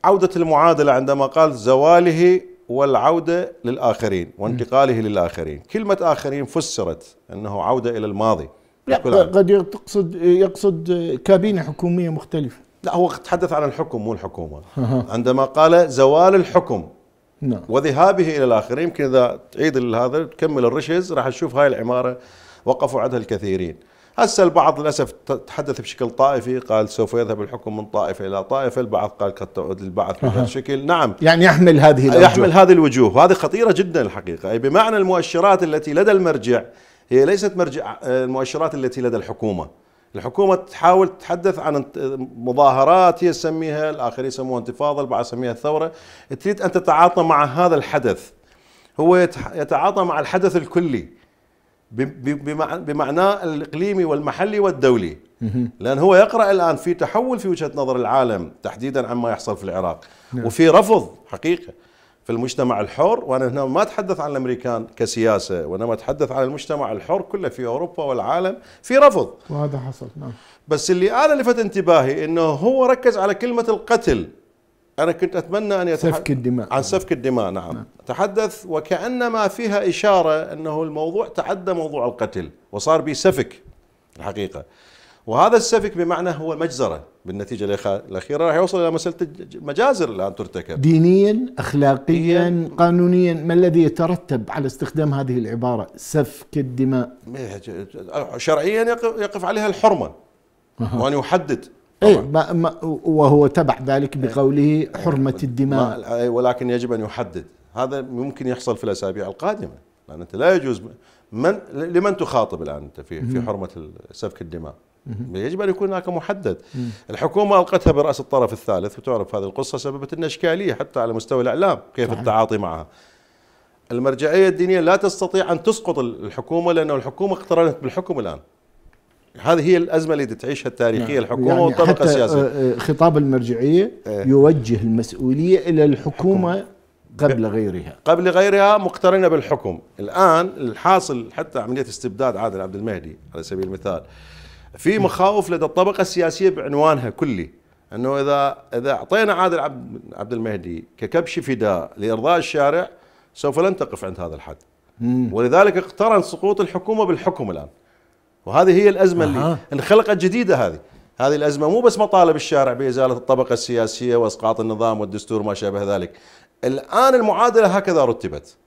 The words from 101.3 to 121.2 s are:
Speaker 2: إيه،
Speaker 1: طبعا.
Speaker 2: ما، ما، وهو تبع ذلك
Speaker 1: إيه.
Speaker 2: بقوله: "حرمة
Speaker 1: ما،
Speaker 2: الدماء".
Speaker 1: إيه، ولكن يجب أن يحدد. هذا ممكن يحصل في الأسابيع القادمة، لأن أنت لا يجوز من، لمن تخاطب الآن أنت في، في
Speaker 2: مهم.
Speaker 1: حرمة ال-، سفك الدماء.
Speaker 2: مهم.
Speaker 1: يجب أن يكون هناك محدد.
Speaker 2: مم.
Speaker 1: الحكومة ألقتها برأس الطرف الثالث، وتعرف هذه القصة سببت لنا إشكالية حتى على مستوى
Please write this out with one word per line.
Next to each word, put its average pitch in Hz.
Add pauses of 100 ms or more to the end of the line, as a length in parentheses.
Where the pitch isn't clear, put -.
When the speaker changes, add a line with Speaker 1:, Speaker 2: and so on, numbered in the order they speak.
Speaker 2:
إيه، 208
Speaker 1:
طبعا. -
Speaker 2:
ما، 160
ما، 165 (300)
وهو 147
تبع 135
ذلك 139
Speaker 1:
إيه. 131
Speaker 2:
بقوله: 139 (160)
"حرمة 135
Speaker 1:
ما، -
Speaker 2:
الدماء". 123
Speaker 1:
إيه، 120
ولكن 123
يجب 123
أن 113
يحدد. 107 (300)
هذا 131
ممكن 131
يحصل 123
في -
الأسابيع 98
القادمة، 165 (300)
لأن 78
أنت 87
لا 160
يجوز 131 (500)
من، 160 (140)
لمن 175
تخاطب 120
الآن 73
أنت 73
في، 78
في 127
Speaker 2:
مهم. 120
Speaker 1:
حرمة 98
ال-، 78 (220)
سفك -
الدماء. 80 (320)
Speaker 2:
مهم. 113
Speaker 1:
يجب 147
أن 202
يكون 190
هناك 180
محدد. 180 (160)
Speaker 2:
مم. 123 (220)
Speaker 1:
الحكومة 202
ألقتها 175
برأس 143
الطرف 123
الثالث، 101
وتعرف 110
هذه 101
القصة 131
سببت 139
لنا 160
إشكالية 165
حتى -
على 117
مستوى 120